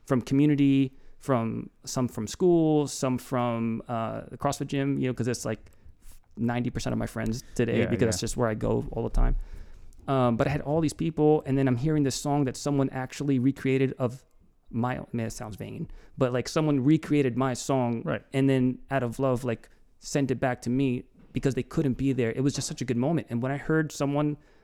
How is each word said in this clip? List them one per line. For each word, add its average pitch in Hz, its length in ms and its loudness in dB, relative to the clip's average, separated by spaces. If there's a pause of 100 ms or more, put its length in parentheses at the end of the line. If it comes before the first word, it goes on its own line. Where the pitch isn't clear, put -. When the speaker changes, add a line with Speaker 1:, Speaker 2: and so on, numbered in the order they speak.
Speaker 1:
from 127 160 2
community, 139 720 4 (260)
from, 113 500 -2 (140)
some 127 240 -2
from 113 200 -6
school, 156 600 4
some 131 300 -2
from, 117 720 -2
uh, 113 320 -4 (100)
the 131 60 -12
CrossFit 143 300 -2
gym, 139 300 0
you 131 100 0
know, 127 60 -2
'cause 120 140 -4
it's, 120 180 -2
like, 113 260 -8 (680)
ninety 120 320 -2
percent 120 240 -4
of 113 60 -2
my 113 80 -2
friends 113 360 -4 (120)
today 117 240 2
Speaker 2:
Yeah, 107 80 2
Speaker 1:
because 95 160 0
Speaker 2:
yeah. 113 80 4
Speaker 1:
that's - 100 -2
just 113 160 -4
where 120 100 2
I 110 60 0
go 110 380 0
all 117 120 -4
the 113 60 -4
time. 123 260 4 (720)
Um, 127 300 4
but 139 100 2
I 131 40 0
had 147 100 -2
all 151 180 0
these 151 140 2
people, 151 520 4
and 135 120 0
then 135 100 4
I'm 127 80 2
hearing 151 280 2
this 131 120 0
song 143 300 0
that 120 100 -2
someone 139 360 0
actually 135 480 -2
recreated 131 600 2
of 127 240 -2 (460)
my 123 280 -2
own, - 140 -10
man, 117 160 -2
it 107 40 -6
sounds 110 260 -12
vain, 107 320 -10 (280)
but, 131 140 0
like, 123 160 -2
someone 151 340 2
recreated 147 540 2
my 127 200 0
song 120 500 0
Speaker 2:
Right. 139 160 -4 (100)
Speaker 1:
and 135 180 4
then 127 300 2 (100)
out 135 140 0
of 117 160 -4
love, 131 240 2
like, 117 260 -4 (300)
sent 139 320 0
it 123 80 -2
back 123 220 -2
to - 80 -4
me 127 340 0 (300)
because 135 220 0
they 131 80 0
couldn't 143 340 -2
be 135 160 0
there. 120 180 0
It 127 100 -4
was 135 120 2
just - 140 -4
such - 140 -10
a 127 40 -4
good 117 120 -2
moment. 143 320 0
And 117 140 -4
when 131 80 -2
I 139 60 -4
heard 156 340 0
someone 143 460 0 (260)